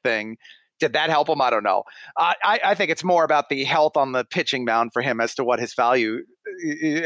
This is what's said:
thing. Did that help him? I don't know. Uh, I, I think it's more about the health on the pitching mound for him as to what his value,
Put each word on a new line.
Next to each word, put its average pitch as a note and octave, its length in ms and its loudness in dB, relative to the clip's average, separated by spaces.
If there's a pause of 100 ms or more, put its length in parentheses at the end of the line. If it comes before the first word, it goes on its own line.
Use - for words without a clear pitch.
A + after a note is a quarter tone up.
thing. A2 320 -2 (440)
Did C#3+ 120 0
that D3+ 180 0
help D3+ 180 2
him? D3+ 120 0
I B2+ 100 4
don't A2 140 0
know. F#2+ 200 2 (320)
Uh, E3+ 180 2 (100)
I, G#3+ 200 2
I G3 120 2
think F3 140 -2
it's D#3 120 -2
more F3 220 4
about D3 240 2
the C3+ 160 -4
health D#3 320 2
on C3+ 160 2
the B2+ 120 -2
pitching C3+ 400 -4
mound A#2 280 0
for A#2+ 100 -2
him A#2+ 180 -2
as A#2 160 -2
to C3+ 80 -2
what A#2+ 140 0
his A#2 160 -6
value, A#2+ 460 0 (840)